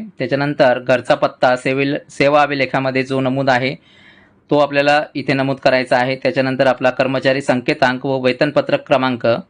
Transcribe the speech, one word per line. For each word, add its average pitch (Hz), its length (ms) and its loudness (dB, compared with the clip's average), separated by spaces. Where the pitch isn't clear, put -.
त्याच्यानंतर 139 600 0
घरचा 123 360 0
पत्ता 131 400 0
सेवेल-, 139 420 -2
सेवा 147 320 2
अभिलेखामध्ये 135 640 -2
जो 131 160 -4
नमूद 135 300 0
आहे 131 240 0
तो 147 80 2
आपल्याला 143 460 2
इथे 143 180 -4
नमूद 135 240 -2
करायचा 127 400 0
आहे. 131 180 0
त्याच्यानंतर 131 520 0
आपला 127 220 0
कर्मचारी 135 520 -2
संकेतांक 131 640 -2
व 135 140 -2
वेतनपत्रक 139 680 -2
क्रमांक, 127 400 0